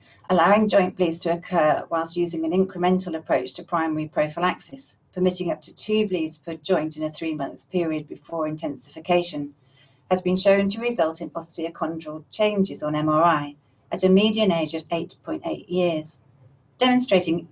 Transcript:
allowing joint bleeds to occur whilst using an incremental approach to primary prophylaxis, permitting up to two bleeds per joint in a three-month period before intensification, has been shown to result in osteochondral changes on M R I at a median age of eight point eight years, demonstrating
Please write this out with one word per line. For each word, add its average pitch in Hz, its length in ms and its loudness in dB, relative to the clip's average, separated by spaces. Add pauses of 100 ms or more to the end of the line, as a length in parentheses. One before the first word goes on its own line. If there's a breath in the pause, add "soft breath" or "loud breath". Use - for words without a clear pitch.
(300 soft breath)
allowing 196 400 4
joint 190 260 2
bleeds 165 240 0
to 170 140 0
occur 160 560 2
whilst 165 260 -4
using 170 300 -2
an 160 60 -2
incremental 180 680 0
approach 135 380 -2
to - 80 -12
primary 156 440 -2
prophylaxis, 170 880 -4 (160)
permitting 180 400 0
up - 100 -6
to - 120 -16
two 214 340 0
bleeds 160 300 -4
per - 160 -10
joint 156 440 -2
in 156 60 -6
a 156 60 -4
three-month 156 640 -8
period 160 360 -2
before 160 400 -6
intensification, 156 1080 -4 (560 soft breath)
has 185 100 2
been 185 140 0
shown 196 340 4
to 220 100 -4
result 175 400 -2
in - 120 -10
osteochondral 160 1000 -8
changes 208 540 0
on 151 120 -2
M 151 140 2
R 156 140 6
I 147 320 2 (360)
at 185 120 0
a 185 60 6
median 208 420 6
age 165 240 0
of 160 160 -6
eight 170 320 -4
point 156 240 -6
eight - 200 -6
years, 170 540 -2 (560)
demonstrating 202 720 2